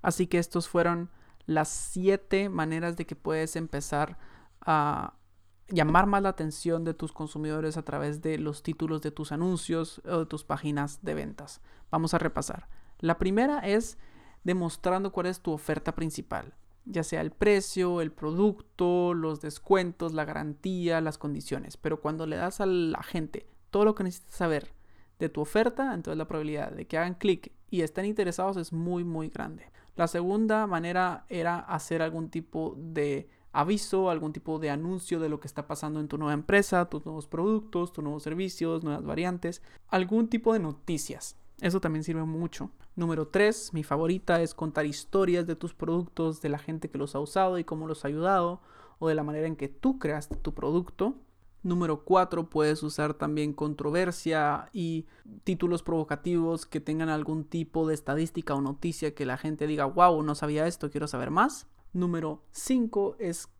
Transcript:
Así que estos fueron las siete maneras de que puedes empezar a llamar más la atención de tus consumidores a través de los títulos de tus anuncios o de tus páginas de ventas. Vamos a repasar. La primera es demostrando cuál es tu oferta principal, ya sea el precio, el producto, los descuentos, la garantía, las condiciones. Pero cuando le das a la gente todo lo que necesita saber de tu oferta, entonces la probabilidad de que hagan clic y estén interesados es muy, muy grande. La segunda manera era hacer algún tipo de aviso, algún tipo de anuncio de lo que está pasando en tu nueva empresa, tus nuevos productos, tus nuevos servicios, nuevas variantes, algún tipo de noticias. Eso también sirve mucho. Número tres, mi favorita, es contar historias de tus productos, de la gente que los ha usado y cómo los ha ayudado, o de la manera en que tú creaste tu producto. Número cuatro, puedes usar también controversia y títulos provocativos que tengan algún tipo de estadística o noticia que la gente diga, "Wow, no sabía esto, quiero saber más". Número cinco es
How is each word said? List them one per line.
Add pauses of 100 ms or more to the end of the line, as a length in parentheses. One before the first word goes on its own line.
Así
que
estos
fueron (380)
las
siete
maneras
de
que
puedes
empezar (420)
a (520)
llamar
más
la
atención
de
tus
consumidores
a
través
de
los
títulos
de
tus
anuncios
o
de
tus
páginas
de
ventas. (300)
Vamos
a
repasar. (300)
La
primera
es (460)
demostrando
cuál
es
tu
oferta
principal, (300)
ya
sea
el
precio,
el
producto,
los
descuentos,
la
garantía,
las
condiciones.
Pero
cuando
le
das
a
la
gente (240)
todo
lo
que
necesita
saber (420)
de
tu
oferta,
entonces
la
probabilidad
de
que
hagan
clic (180)
y
estén
interesados
es
muy,
muy
grande. (240)
La
segunda
manera
era
hacer
algún
tipo
de (240)
aviso,
algún
tipo
de
anuncio
de
lo
que
está
pasando
en
tu
nueva
empresa,
tus
nuevos
productos,
tus
nuevos
servicios,
nuevas
variantes, (260)
algún
tipo
de
noticias. (240)
Eso
también
sirve
mucho. (260)
Número
tres,
mi
favorita,
es
contar
historias
de
tus
productos,
de
la
gente
que
los
ha
usado
y
cómo
los
ha
ayudado, (380)
o
de
la
manera
en
que
tú
creaste
tu
producto. (480)
Número
cuatro,
puedes
usar
también
controversia
y (360)
títulos
provocativos
que
tengan
algún
tipo
de
estadística
o
noticia
que
la
gente
diga,
"Wow,
no
sabía
esto,
quiero
saber
más". (240)
Número
cinco
es (100)